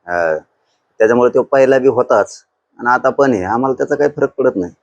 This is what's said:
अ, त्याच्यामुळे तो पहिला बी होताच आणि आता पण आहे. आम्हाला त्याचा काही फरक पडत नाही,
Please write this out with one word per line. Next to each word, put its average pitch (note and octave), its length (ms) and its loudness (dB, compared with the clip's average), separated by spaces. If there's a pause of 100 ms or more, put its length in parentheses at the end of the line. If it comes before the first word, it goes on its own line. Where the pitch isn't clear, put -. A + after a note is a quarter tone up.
अ, E2+ 320 -2 (600)
त्याच्यामुळे A#2+ 380 2
तो C3 80 2
पहिला C3+ 360 2
बी B2+ 80 0
होताच A#2 560 0 (360)
आणि A#2+ 100 -4
आता B2+ 200 0
पण C3 240 0
आहे. F#2+ 100 -2
आम्हाला A#2+ 300 -2
त्याचा C#3 220 -4
काही D3 220 0
फरक C#3 200 -2
पडत C3 180 0
नाही, F2 280 -6